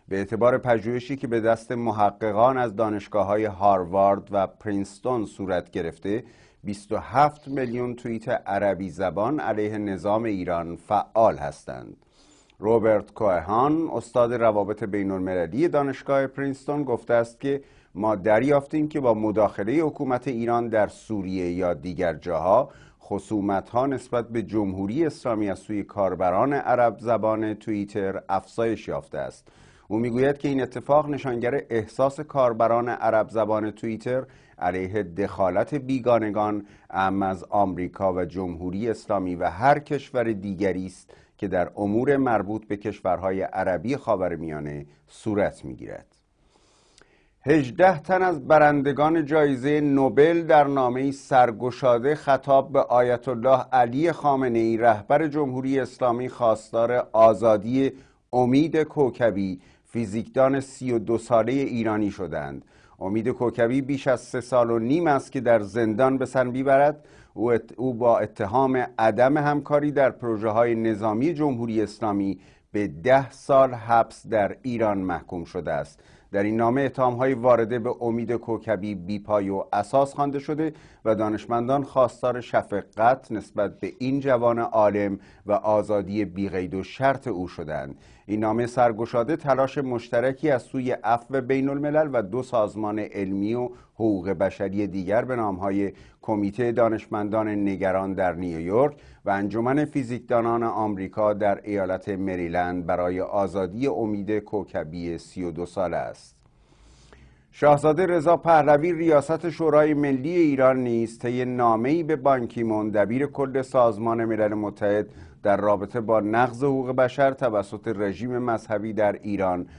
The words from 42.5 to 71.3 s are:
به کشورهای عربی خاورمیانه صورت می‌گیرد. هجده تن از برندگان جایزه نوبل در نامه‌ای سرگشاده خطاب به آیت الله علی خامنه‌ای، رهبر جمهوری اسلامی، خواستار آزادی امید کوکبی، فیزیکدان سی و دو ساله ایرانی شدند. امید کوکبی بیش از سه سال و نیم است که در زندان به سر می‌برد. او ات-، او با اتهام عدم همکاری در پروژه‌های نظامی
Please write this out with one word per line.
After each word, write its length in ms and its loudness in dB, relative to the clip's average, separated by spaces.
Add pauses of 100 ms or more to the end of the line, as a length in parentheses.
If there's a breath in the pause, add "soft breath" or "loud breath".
به 100 -6
کشورهای 640 -4
عربی 540 -2
خاورمیانه 880 -4 (220 soft breath)
صورت 580 -4
می‌گیرد. 400 -14 (1400 soft breath)
هجده 580 4
تن 220 0
از 260 -2
برندگان 800 4
جایزه 560 2
نوبل 600 4
در 220 6
نامه‌ای 480 0
سرگشاده 1040 2
خطاب 580 2
به 60 2
آیت 480 2
الله 440 2
علی 400 2
خامنه‌ای، 640 2
رهبر 500 2
جمهوری 520 -2
اسلامی، 500 -2
خواستار 840 0
آزادی 800 4 (420 loud breath)
امید 440 4
کوکبی، 840 0 (240 soft breath)
فیزیکدان 760 0
سی 320 -6
و 80 2
دو 180 0
ساله 360 2
ایرانی 580 -2
شدند. 540 -8 (340 soft breath)
امید 300 -4
کوکبی 520 0
بیش 260 -6
از 140 2
سه 200 -8
سال 300 2
و 80 2
نیم 280 0
است 240 0
که 100 -4
در 180 4
زندان 580 0
به 80 -4
سر 180 0
می‌برد. 600 2 (280 soft breath)
او 180 0
ات-، 260 -2
او 160 -4
با 260 4
اتهام 680 0 (120)
عدم 380 4
همکاری 540 0
در 180 2
پروژه‌های 640 0
نظامی 580 0